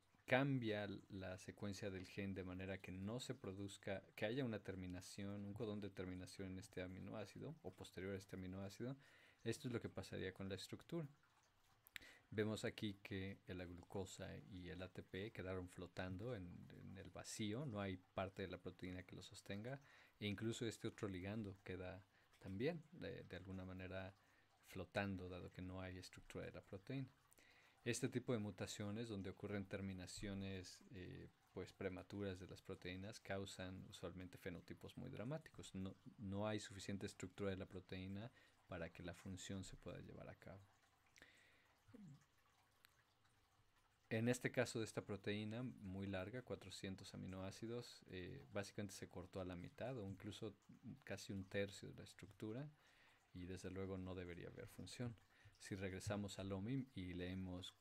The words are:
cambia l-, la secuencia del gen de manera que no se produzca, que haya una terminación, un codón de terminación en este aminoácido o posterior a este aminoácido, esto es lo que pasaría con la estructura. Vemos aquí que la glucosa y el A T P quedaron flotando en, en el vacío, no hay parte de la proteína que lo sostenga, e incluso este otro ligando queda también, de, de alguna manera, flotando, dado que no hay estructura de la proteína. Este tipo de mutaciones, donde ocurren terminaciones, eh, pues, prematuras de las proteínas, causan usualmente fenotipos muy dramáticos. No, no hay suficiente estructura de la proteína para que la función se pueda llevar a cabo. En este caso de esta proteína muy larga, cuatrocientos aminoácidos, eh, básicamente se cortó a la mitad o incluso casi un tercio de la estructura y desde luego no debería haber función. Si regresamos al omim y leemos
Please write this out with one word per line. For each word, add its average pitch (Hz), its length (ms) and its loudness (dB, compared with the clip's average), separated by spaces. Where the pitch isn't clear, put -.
cambia 127 580 8
l-, 98 260 0
la 92 280 -2
secuencia 101 520 -2
del 95 160 0
gen 98 280 0
de 92 100 2
manera 95 360 0
que 92 120 -6
no 98 280 0
se 131 140 -2
produzca, 98 720 0
que 107 100 4
haya 127 200 4
una 110 140 2
terminación, 95 840 -2
un 101 80 -2
codón 104 280 0
de 101 80 0
terminación 92 640 -2
en 95 80 -2
este 92 220 -4
aminoácido 101 840 -2
o - 100 -4
posterior 92 400 -2
a 98 40 2
este 98 180 -4
aminoácido, 98 600 -2
esto 117 240 4
es 120 60 4
lo 117 80 4
que 95 80 0
pasaría 95 440 0
con 98 160 -2
la 98 60 4
estructura. 151 520 -2
Vemos 107 360 4
aquí 104 360 2
que 95 460 -2
la 90 180 -2
glucosa 92 720 -4
y 90 300 -8
el 85 140 -4
A 92 80 -2
T - 120 -6
P 98 300 -2
quedaron 92 380 0
flotando 92 640 -2
en, 87 360 -6
en 95 260 -8
el 90 120 -8
vacío, 104 560 2
no 104 140 2
hay 98 160 4
parte 95 460 0
de 90 80 2
la 87 80 -2
proteína 90 460 -4
que - 120 -10
lo 95 80 -6
sostenga, 107 560 -4
e 107 80 4
incluso 110 380 4
este 110 240 2
otro - 180 0
ligando 98 560 0
queda 92 400 -4
también, 127 520 2
de, 90 320 -4
de 90 140 -6
alguna 92 260 -4
manera, 92 500 -2
flotando, 95 640 2
dado 90 240 -4
que - 80 -6
no 92 200 -2
hay 92 160 -4
estructura - 480 -6
de 82 60 -4
la 85 100 -8
proteína. 131 460 -2
Este 120 240 6
tipo 123 240 6
de 113 60 8
mutaciones, 104 680 2
donde 98 220 0
ocurren 98 360 2
terminaciones, 98 1160 0
eh, 90 380 -6
pues, 90 180 -2
prematuras 95 680 0
de 92 100 -8
las 90 140 -8
proteínas, 95 600 -4
causan 95 680 -2
usualmente 92 500 -6
fenotipos 87 600 -6
muy 92 120 -4
dramáticos. 113 640 -4
No, 95 220 0
no 101 320 2
hay 107 100 4
suficiente 101 460 -2
estructura 98 460 0
de 95 40 2
la 92 100 0
proteína 95 640 -2
para 85 240 0
que - 120 -8
la 85 100 -2
función 95 500 -2
se - 140 -6
pueda 90 240 -6
llevar - 260 -8
a - 80 -8
cabo. - 240 -10
En 113 180 8
este 123 240 8
caso 120 280 6
de 110 60 4
esta - 200 0
proteína 107 580 2
muy 98 440 -2
larga, 98 340 0
cuatrocientos 95 720 -4
aminoácidos, 98 920 -2
eh, 90 440 -4
básicamente 101 440 0
se - 120 -4
cortó 90 320 -4
a 92 60 2
la 90 100 0
mitad 104 420 -2
o 98 120 0
incluso 101 460 -2
casi - 260 -2
un 98 140 0
tercio 101 420 2
de - 80 -8
la - 80 -8
estructura 110 640 -4
y 90 120 -4
desde 92 240 -2
luego 95 280 2
no 92 180 0
debería 90 340 -4
haber - 180 -6
función. 113 480 -2
Si - 160 -2
regresamos 98 600 2
al 98 140 0
omim 113 420 4
y 92 200 0
leemos 90 680 0